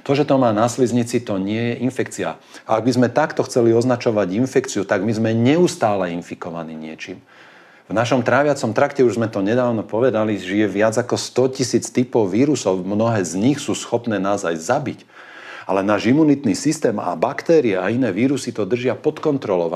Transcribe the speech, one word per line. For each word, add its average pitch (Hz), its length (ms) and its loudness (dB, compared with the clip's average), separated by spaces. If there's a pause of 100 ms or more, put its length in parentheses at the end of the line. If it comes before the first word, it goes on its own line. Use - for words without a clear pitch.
To, 143 80 2
že 143 80 4
to 143 160 2
má 117 160 4
na 120 160 2
sliznici, 117 480 0
to 113 160 -6
nie 107 400 -2
je - 80 -10
infekcia. 107 560 -4 (240)
A - 160 0
ak 113 80 -2
by 131 80 4
sme 120 160 4
takto 147 320 0
chceli 117 320 2
označovať 113 640 0
infekciu, 123 480 0
tak 104 160 0
my 110 80 0
sme 113 240 0
neustále 117 800 2
infikovaní 82 640 -10
niečím. 80 400 -14 (720)
V 101 80 -2
našom 120 240 2
tráviacom 131 480 2
trakte, 131 320 2
už 113 160 4
sme 117 80 0
to 104 160 -4
nedávno 117 400 0
povedali, 107 560 0
žije 98 320 0
viac 107 240 2
ako 117 240 -2
sto 127 320 0
tisíc - 400 -2
typov 120 400 0
vírusov. 104 560 0
Mnohé 107 400 0
z 80 80 -6
nich 123 240 2
sú 104 160 -4
schopné 110 480 -4
nás 98 240 -2
aj 82 160 -4
zabiť. 123 400 -4 (680)
Ale 95 160 0
náš 101 240 0
imunitný 139 480 4
systém 143 400 -2
a 87 160 -4
baktérie 127 640 2
a 92 160 0
iné 123 160 0
vírusy 120 480 -2
to 107 80 -2
držia 117 320 -2
pod 151 240 -2
kontrolou 107 560 0